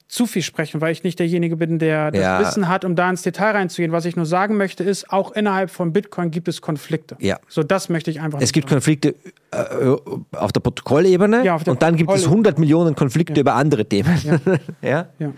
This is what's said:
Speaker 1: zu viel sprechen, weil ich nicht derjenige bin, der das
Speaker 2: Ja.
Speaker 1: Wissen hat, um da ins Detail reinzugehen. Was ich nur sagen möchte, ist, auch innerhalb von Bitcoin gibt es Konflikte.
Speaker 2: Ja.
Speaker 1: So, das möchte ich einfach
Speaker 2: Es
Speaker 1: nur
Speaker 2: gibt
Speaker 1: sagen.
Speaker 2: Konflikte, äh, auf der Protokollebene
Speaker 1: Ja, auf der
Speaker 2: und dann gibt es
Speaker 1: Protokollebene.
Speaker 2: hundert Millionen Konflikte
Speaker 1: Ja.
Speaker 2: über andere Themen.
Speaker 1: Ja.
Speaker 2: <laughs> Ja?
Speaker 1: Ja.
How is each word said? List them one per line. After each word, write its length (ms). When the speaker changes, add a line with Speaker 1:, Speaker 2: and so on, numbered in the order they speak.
Speaker 1:
zu 180
viel 160
sprechen, 380
weil 120
ich 100
nicht 160
derjenige 380
bin, 240
der 320
das 100
Speaker 2:
Ja. 180
Speaker 1:
Wissen 280
hat, 160
um 100
da 160
ins 120
Detail 340
reinzugehen. 340
Was 140
ich 100
nur 100
sagen 320
möchte, 280
ist, 280
auch 200
innerhalb 360
von 240
Bitcoin 380
gibt 160
es 140
Konflikte. 580
Speaker 2:
Ja. 300
Speaker 1:
So, 160
das 240
möchte 240
ich 80
einfach 200
Speaker 2:
Es 100
Speaker 1:
nur 20
Speaker 2:
gibt 180
Speaker 1:
sagen. 60
Speaker 2:
Konflikte, 380
äh, 460
auf 160
der 80
Protokollebene 840
Speaker 1:
Ja, 120
auf 80
der 80
Speaker 2:
und 100
dann 140
gibt 120
es 140
Speaker 1:
Protokollebene. 140
Speaker 2:
hundert 240
Millionen 340
Konflikte 400
Speaker 1:
Ja. 60
Speaker 2:
über 140
andere 300
Themen. 380
Speaker 1:
Ja. 160
Speaker 2:
<laughs> 0
Ja? 280
Speaker 1:
Ja. 200